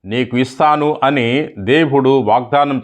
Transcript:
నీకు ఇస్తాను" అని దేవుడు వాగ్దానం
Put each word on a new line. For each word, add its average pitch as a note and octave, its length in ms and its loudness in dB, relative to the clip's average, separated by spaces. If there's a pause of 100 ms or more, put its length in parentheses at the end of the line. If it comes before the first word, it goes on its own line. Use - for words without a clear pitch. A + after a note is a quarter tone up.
నీకు A#2+ 320 -4
ఇస్తాను" D3+ 640 0
అని C3+ 540 0
దేవుడు C3+ 520 2
వాగ్దానం C3 760 0